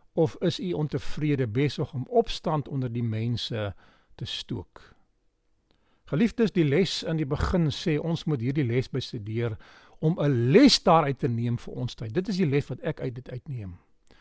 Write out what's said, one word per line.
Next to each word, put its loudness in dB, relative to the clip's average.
of 2
is 0
u -4
ontevrede, -2
besig -2
om -6
opstand 0
onder -4
die -2
mense -4
te -12
stook? -10
Geliefdes, 2
die 2
les 2
in -2
die -2
begin 2
sê -2
ons -4
moet -2
hierdie -2
les 0
bestudeer -4
om 0
'n 2
les 8
daaruit 4
te 0
neem 0
vir -12
ons -6
tyd. -10
Dit -2
is -2
die 2
les 2
wat -8
ek -4
uit -6
dit -14
uitneem. -10